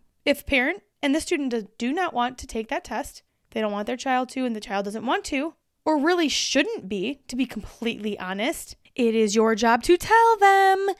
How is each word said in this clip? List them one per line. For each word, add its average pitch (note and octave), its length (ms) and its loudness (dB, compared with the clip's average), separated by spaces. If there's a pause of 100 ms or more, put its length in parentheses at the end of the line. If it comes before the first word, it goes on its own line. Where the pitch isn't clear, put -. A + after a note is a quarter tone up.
(260)
If C#4+ 200 0
parent C#4+ 380 -2 (180)
and C#4 140 2
the D#4+ 60 0
student C#4+ 300 -2
do, A3+ 160 -4 (100)
do B3 160 -4
not F4+ 200 -2
want A#3+ 260 -4
to C4+ 80 -14
take A3+ 220 -6
that D#4+ 140 -6
test, - 400 -10 (280)
they A3+ 100 -4
don't G#3+ 100 -2
want G#3 160 -6
their B3 100 -6
child B3+ 320 -2
to, C4 160 -4
and A#3 100 -4
the G#3+ 60 -10
child G3 240 -6
doesn't G#3+ 200 -8
want F4+ 200 -2
to, D4 300 -6 (300)
or D#4 120 2
really E4 320 2
shouldn't D#4 580 -2
be, G3+ 400 -6
to - 80 -10
be B3 100 0
completely - 720 -8
honest, G3 600 -6 (180)
it A3+ 180 2
is A3 220 2
your A3 180 4
job A#3 300 2
to F4 140 6
tell A4+ 400 4
them. G4 500 6 (120)